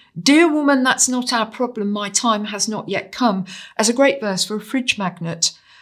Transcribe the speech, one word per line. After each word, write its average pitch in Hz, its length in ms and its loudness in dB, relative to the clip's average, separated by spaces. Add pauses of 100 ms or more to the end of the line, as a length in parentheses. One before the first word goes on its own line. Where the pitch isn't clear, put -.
(220)
"Dear 311 300 6
woman, 285 320 2
that's - 240 2
not 247 240 -2
our 226 140 0
problem, 220 460 -4
my 208 180 -4
time 208 360 0
has 208 220 -6
not 214 220 -6
yet - 220 -4
come," 196 340 0 (320)
as 214 100 2
a 233 60 2
great 269 260 4
verse 196 240 -2
for 214 120 -6
a 208 60 -4
fridge 254 360 -2
magnet, 170 540 -4 (300)